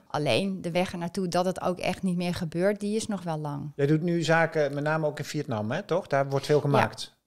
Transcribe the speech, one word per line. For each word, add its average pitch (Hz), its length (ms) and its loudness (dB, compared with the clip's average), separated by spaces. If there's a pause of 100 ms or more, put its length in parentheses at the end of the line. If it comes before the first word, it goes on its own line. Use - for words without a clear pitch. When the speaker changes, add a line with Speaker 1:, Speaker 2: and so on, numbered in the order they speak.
Speaker 1:
Alleen, 160 560 0
de 175 80 -4
weg 170 220 0
ernaartoe 180 360 -4
dat 175 160 2
het 180 160 -2
ook 180 180 -2
echt - 240 -4
niet 180 140 0
meer 175 180 0
gebeurt, 180 460 0
die 208 160 -2
is 220 100 -4
nog 190 160 -4
wel 165 160 -4
lang. 147 380 -6
Speaker 2:
Jij 143 100 2
doet 156 160 4
nu 170 200 2
zaken, 156 520 2
met 143 100 -2
name 156 220 0
ook 139 120 -4
in 139 60 -6
Vietnam, 113 460 -4
hè, 165 120 -4
toch? 180 240 -2
Daar 139 220 2
wordt 139 180 -2
veel 147 100 6
Speaker 1:
Ja. 139 60 4
Speaker 2:
gemaakt. - 540 2 (100)